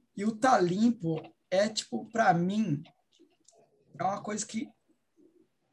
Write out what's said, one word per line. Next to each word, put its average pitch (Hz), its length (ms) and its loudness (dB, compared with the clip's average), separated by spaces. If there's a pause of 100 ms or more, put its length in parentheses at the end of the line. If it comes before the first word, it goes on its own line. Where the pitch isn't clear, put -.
(160)
E 196 80 -6
o 220 80 -2
Tá 226 260 4
Limpo 180 640 2 (300)
é, 196 160 2
tipo, - 440 -8
pra 214 220 4
mim, 175 480 0 (1160)
é 170 40 -6
uma 196 180 -2
coisa 214 240 -6
que, - 240 -8 (1040)